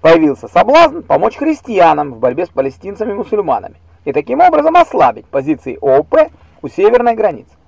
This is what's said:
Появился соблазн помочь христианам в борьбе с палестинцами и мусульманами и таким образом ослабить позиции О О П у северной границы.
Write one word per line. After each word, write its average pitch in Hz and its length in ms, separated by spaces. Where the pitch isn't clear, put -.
Появился 156 460
соблазн 294 520
помочь 170 380
христианам 190 760
в 110 60
борьбе 127 260
с - 40
палестинцами 196 640
и - 20
мусульманами 160 640
и 143 100
таким 233 280
образом 320 340
ослабить 185 500
позиции 135 560
О 135 200
О - 20
П 311 260
у 147 60
северной 233 480
границы. 190 400